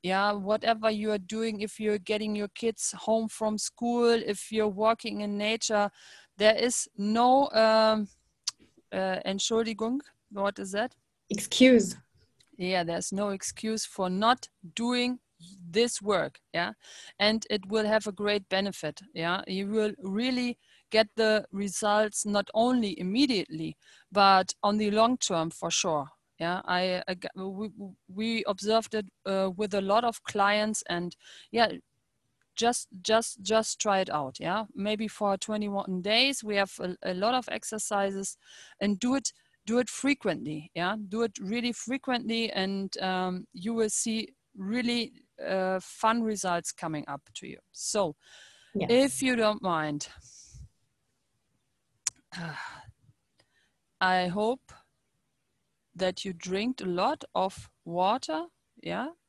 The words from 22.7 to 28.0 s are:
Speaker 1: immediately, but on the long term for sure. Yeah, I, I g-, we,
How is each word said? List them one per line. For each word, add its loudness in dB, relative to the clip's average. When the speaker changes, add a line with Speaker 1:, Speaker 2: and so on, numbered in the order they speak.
Speaker 1:
immediately, 0
but 6
on 2
the 2
long 4
term 0
for -6
sure. 0
Yeah, -2
I, 0
I -4
g-, -12
we, -8